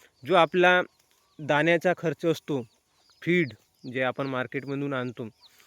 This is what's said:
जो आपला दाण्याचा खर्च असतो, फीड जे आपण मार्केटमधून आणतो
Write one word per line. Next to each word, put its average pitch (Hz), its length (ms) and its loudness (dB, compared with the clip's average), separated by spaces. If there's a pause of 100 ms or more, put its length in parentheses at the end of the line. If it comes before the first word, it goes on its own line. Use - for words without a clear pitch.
(240)
जो 151 120 0
आपला 180 460 6 (580)
दाण्याचा 156 580 2
खर्च 165 280 -4
असतो, 151 360 -2 (600)
फीड 165 320 0 (300)
जे 127 200 -6
आपण 131 240 -4
मार्केटमधून 135 640 -6
आणतो 123 340 -6 (400)